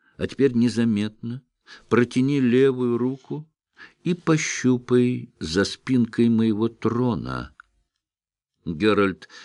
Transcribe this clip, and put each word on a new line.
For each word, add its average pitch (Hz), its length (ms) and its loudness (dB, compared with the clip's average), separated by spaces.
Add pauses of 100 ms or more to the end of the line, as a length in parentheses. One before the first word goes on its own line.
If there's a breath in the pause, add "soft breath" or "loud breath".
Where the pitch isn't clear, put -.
(160)
А - 100 -6
теперь 131 260 0
незаметно 117 920 -2 (460 loud breath)
протяни 127 520 2
левую 127 580 2
руку 135 500 -6 (560 loud breath)
и 170 100 -2
пощупай 123 1300 0
за 85 240 0
спинкой 117 640 0
моего 113 400 0
трона. 107 880 -4 (1080)
Геральт 98 640 0 (160 loud breath)